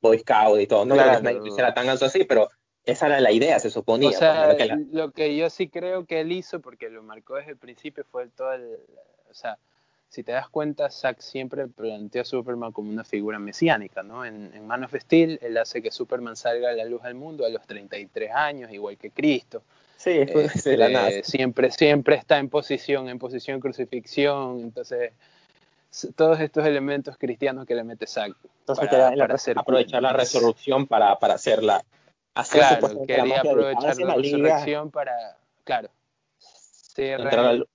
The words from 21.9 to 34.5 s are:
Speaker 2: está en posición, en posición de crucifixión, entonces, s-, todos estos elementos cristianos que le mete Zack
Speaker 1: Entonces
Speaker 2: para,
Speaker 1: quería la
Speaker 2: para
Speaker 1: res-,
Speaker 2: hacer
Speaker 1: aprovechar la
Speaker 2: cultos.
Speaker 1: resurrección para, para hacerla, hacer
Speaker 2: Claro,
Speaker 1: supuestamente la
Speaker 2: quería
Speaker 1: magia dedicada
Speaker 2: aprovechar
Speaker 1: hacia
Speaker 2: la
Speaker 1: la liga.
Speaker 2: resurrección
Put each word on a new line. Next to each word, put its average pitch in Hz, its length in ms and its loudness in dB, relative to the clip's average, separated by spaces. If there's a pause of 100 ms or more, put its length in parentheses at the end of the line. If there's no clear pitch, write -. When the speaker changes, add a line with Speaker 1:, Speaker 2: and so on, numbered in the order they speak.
Speaker 2:
está 147 220 2
en 139 120 -4
posición, 143 580 -2
en 123 100 -12
posición 127 380 -10
de 127 60 -8
crucifixión, 131 1000 -4
entonces, 117 520 -8 (800)
s-, - 220 -12
todos 160 280 4
estos 151 260 0
elementos 143 500 -2
cristianos 131 480 -4
que 123 100 -4
le 117 100 -4
mete 113 220 -12
Zack 104 300 -8 (240)
Speaker 1:
Entonces 139 280 -2
Speaker 2:
para, - 20 0
Speaker 1:
quería 127 260 6
la 139 80 2
Speaker 2:
para 110 100 -2
Speaker 1:
res-, 139 80 -2
Speaker 2:
hacer 123 160 -2
Speaker 1:
aprovechar 127 440 2
la 131 80 2
Speaker 2:
cultos. 127 240 0
Speaker 1:
resurrección 131 520 0
para, 104 320 4
para 104 160 2
hacerla, 107 500 0 (500)
hacer - 260 2
Speaker 2:
Claro, 135 140 8
Speaker 1:
supuestamente 131 420 -2
la 127 80 4
Speaker 2:
quería 131 120 2
Speaker 1:
magia 135 180 2
dedicada 135 160 2
Speaker 2:
aprovechar 135 220 -2
Speaker 1:
hacia 127 140 -2
Speaker 2:
la 180 80 0
Speaker 1:
la 131 60 2
liga. 143 160 0 (120)
Speaker 2:
resurrección 151 420 0